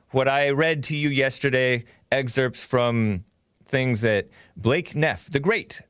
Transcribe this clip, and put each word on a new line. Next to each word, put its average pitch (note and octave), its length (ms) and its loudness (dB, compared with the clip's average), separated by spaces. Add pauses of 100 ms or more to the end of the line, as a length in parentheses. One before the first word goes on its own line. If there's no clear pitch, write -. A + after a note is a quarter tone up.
what C3 180 0
I C#3+ 220 2
read D3 360 0
to D#3 100 -4
you D3 140 0
yesterday, C3 760 0 (260)
excerpts C3 520 0
from A#2 640 0 (420)
things B2+ 340 0
that G#2+ 280 2 (260)
Blake C3 400 -2
Neff, D3+ 340 -2
the C#3+ 100 -2
great F#3+ 500 -4